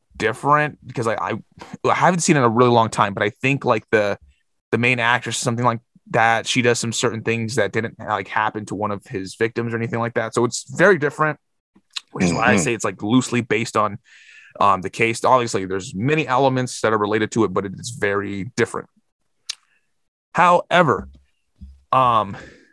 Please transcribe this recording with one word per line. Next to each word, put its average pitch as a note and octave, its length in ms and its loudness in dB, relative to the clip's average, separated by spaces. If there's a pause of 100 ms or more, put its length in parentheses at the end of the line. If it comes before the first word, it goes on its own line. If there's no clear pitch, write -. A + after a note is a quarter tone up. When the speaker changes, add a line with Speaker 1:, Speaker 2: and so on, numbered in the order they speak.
(160)
Speaker 1:
different C#3+ 680 0
because B2 200 -4
I, A2 80 0
I, G2+ 180 -6 (520)
I A#2 100 4
haven't E3 260 4
seen D#3 160 4
it C#3 40 4
in B2+ 40 4
a A#2+ 40 6
really A#2+ 220 4
long A2+ 180 4
time, G2+ 260 0
but G#2+ 80 -2
I G#2 80 0
think, C3+ 340 -2
like, A#2+ 260 0
the, G#2 280 2 (540)
the A2+ 60 0
main B2 200 2
actress, A#2 380 0
something A#2+ 280 -2
like A#2 160 0 (300)
that, A2+ 360 2
she B2+ 160 0
does A#2+ 160 2
some A#2 140 -4
certain A2+ 300 -2
things A2+ 340 -4
that G2+ 160 0
didn't, A2+ 260 -6
like, G2+ 300 -6
happen G#2+ 380 -2
to G2+ 80 -10
one G#2 160 -4
of G2+ 160 -10
his F#2+ 280 -10
victims A2+ 400 -2
or - 20 -2
anything A2+ 240 -4
like A#2 140 -4
that. A2+ 200 -4
So A#2 100 2
it's - 200 -4 (140)
very F#3 200 6
different, D3 400 -2 (720)
which - 120 -2
is E2+ 80 2
why A#2 200 2
I - 20 6
Speaker 2:
Mm-hmm. G3 80 2
Speaker 1:
say C3+ 100 0
it's, A2 120 -6
like, G#2 180 -6
loosely A#2+ 400 0
based A2+ 340 -2
on, G#2 220 0 (600)
um, G2 220 2
the F#2 100 -6
case. A2+ 320 -2
Obviously, A#2 440 2
there's F#2 280 -6
many C#3 320 0
elements C3 540 0
that A2 140 2
are G#2+ 40 2
related G#2 340 0
to A2+ 120 2
it, F2+ 80 0
but G2 140 -2
it F#2+ 120 -10
is A2 120 -12
very G2+ 540 -4 (120)
different. - 320 -4 (1500)
However, F3 720 2 (840)
um, A#2 440 2 (360)